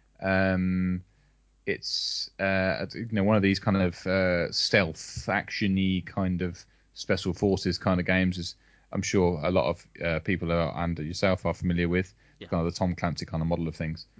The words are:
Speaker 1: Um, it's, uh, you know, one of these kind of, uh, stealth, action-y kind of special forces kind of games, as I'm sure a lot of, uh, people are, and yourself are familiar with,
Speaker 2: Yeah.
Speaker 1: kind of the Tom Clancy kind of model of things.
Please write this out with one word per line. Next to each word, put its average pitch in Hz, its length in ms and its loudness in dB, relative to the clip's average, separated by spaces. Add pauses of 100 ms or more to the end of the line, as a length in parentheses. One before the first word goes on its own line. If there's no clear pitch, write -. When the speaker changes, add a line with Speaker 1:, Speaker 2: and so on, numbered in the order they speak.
(220)
Speaker 1:
Um, 92 840 2 (600)
it's, - 640 -6 (100)
uh, 95 540 0
you 117 180 -8
know, 101 120 2
one 107 120 4
of 101 60 6
these 98 180 4
kind 98 180 2
of, 90 280 0
uh, 92 460 2
stealth, - 760 0
action-y 95 800 0
kind 92 380 -2
of 85 200 -6 (300)
special 92 400 -2
forces 95 460 0
kind 92 200 2
of 85 60 -2
games, 92 320 2
as 85 180 -10 (360)
I'm 101 100 -2
sure 90 420 2
a 87 80 0
lot 73 180 2
of, - 180 -6 (160)
uh, 82 160 0
people 85 320 -2
are, 85 200 2 (120)
and 85 160 -2
yourself 90 460 0
are 85 80 0
familiar 87 360 0
with, 90 240 0 (260)
Speaker 2:
Yeah. - 100 -16
Speaker 1:
kind 85 160 0
of 85 60 0
the - 60 -14
Tom 90 180 -2
Clancy - 300 -4
kind 80 160 -4
of 82 60 0
model 85 200 0
of 78 80 -6
things. 80 300 -6 (140)